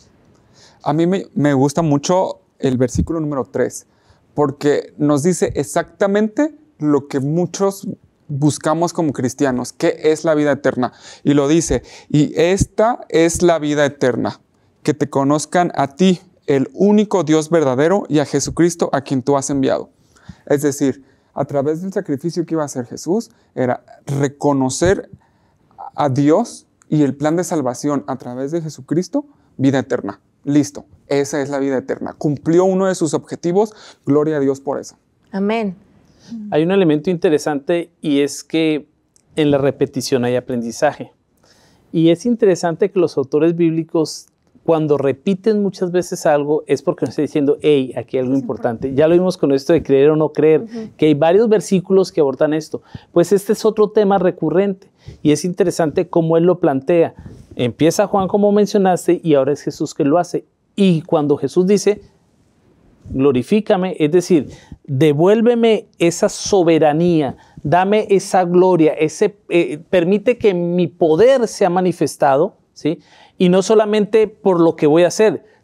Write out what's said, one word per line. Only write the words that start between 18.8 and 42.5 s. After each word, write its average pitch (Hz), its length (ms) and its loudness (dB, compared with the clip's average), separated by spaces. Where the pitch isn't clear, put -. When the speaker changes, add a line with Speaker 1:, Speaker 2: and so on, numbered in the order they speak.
Speaker 1:
a 139 100 -2
quien 131 200 -4
tú 139 160 0
has 135 140 -4
enviado". 131 400 -2
Es 143 160 0
decir, 139 400 -2
a 147 100 -4
través 147 380 -4
del 190 100 -10
sacrificio 165 520 -6
que 165 100 -6
iba 156 80 -2
a - 20 -4
hacer 127 220 -8
Jesús, 175 420 -6
era 127 300 -4
reconocer 139 1040 -2
a 143 140 0
Dios 147 560 0
y 151 140 2
el 131 120 0
plan 151 200 -2
de 180 80 -2
salvación 147 640 -4
a 131 100 -6
través 131 340 -10
de 170 100 -4
Jesucristo, 160 640 -8
vida 135 220 2
eterna. - 400 -6
Listo, 143 420 -2
esa 143 340 -2
es 135 80 -6
la 143 100 -4
vida 135 180 -2
eterna. - 400 -8
Cumplió 160 480 0
uno 190 220 0
de 185 80 -2
sus 156 180 -2
objetivos, 175 600 -2
gloria 151 320 0
a - 20 -2
Dios 135 200 0
por 139 200 -6
eso. - 160 -16
Speaker 2:
Amén. 202 440 -4
Speaker 3:
Hay 156 140 0
un 175 80 0
elemento 165 400 2
interesante 165 800 -2
y 143 200 0
es 139 220 -4
que 156 440 -2
en 147 160 2
la 139 80 2
repetición 131 680 -2
hay 123 100 -2
aprendizaje. 123 800 -4
Y 165 180 2
es 170 160 0
interesante 190 640 0